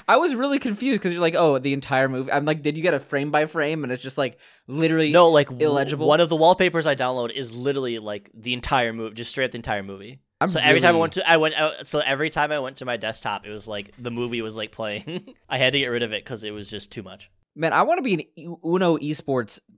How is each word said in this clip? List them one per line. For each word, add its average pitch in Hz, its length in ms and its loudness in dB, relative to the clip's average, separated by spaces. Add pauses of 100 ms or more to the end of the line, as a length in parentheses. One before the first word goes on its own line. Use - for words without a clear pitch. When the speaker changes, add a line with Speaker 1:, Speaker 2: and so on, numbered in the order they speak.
Speaker 1:
I 220 100 6
was 311 160 2
really 269 260 0
confused 247 420 -2
'cause 180 100 -2
you're 175 100 -4
like, 165 140 2
"Oh, 151 240 4
the 135 140 -2
entire 135 360 0
movie." 131 220 -4
I'm 143 140 0
like, 156 160 0
"Did 147 160 -2
you 156 60 -8
get 175 100 4
a 139 60 2
frame 147 320 -4
by 151 160 2
frame?" 156 360 -2
And 127 80 -4
it's 127 120 -6
just, 135 140 -12
like, 131 220 -2 (280)
literally 160 440 2
Speaker 2:
No, 170 180 8
like, 147 200 6
w-, 131 180 0
Speaker 1:
illegible? 143 400 0
Speaker 2:
one 156 140 6
of 165 80 2
the 170 60 0
wallpapers 165 520 4
I 143 80 2
download 127 360 -2
is 117 220 -8
literally, 123 460 -4
like, 104 340 -10
the 113 200 -8
entire 120 400 0
movie, 113 220 -10
just 113 160 -10
straight 135 140 -4
up 120 60 -4
the 123 60 -10
entire 110 260 -6
movie. 98 360 -16 (220)
Speaker 1:
I'm 180 80 0
Speaker 2:
So 165 100 -2
every 151 220 6
time 180 60 6
I - 20 8
Speaker 1:
really 165 120 6
Speaker 2:
went 165 120 -2
to, 180 160 0
I 165 80 8
went 156 180 2
out, 156 320 -2
so 147 120 -2
every 139 300 0
time 151 220 -2
I 151 80 -2
went 131 180 -8
to 131 80 -12
my 120 120 -4
desktop, 107 480 -6
it 104 60 -14
was 104 140 -12
like 104 320 -10
the 120 140 -8
movie 120 300 -4
was, 110 160 -8
like, 107 160 -10
playing. 113 680 -8
<laughs> - 60 -20
I 135 100 -4
had 127 140 4
to 139 80 2
get 135 80 0
rid 120 160 -2
of 110 80 -4
it 104 140 -8
'cause 110 180 -10
it 107 80 -8
was 104 180 -12
just 104 220 -10
too 113 120 -12
much. 95 260 -20 (260)
Speaker 1:
Man, 160 160 -2
I 151 120 4
wanna 330 180 0
be 247 140 0
an 156 60 0 (140)
U-, 170 300 -14
Uno 170 320 2
esports 139 640 -4 (160)